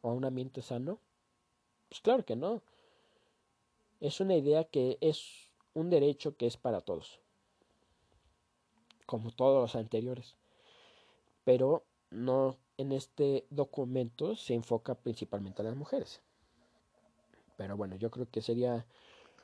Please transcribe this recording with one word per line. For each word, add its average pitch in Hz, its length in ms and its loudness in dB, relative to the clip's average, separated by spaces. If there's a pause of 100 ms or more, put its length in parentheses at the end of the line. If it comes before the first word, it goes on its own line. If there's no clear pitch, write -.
¿O 117 100 -4
a 117 40 0
un 127 100 -4
ambiente 131 380 -4
sano? 135 360 -6 (880)
Pues - 120 -18
claro 247 240 4
que 113 120 -2
no. 196 260 -2 (1400)
Es 143 200 -4
una 190 140 4
idea 151 300 4
que 127 360 0
es - 500 -2 (240)
un 165 160 -2
derecho 147 460 4
que 120 100 0
es 117 100 0
para 110 240 -2
todos, - 400 -8 (1900)
como 113 240 -6
todos 135 300 6
los 120 160 0
anteriores. 120 600 -4 (1080)
Pero 131 400 4 (260)
no, 131 460 0 (220)
en 135 140 -4
este 135 580 0
documento 143 880 -2
se - 180 -4
enfoca 117 400 -2
principalmente 101 640 -8
a 107 60 -4
las 120 100 -6
mujeres. - 460 -6 (1300)
Pero 98 200 -8
bueno, 98 200 -6
yo 110 140 -4
creo 123 200 -8
que 110 100 -4
sería 120 460 -2 (580)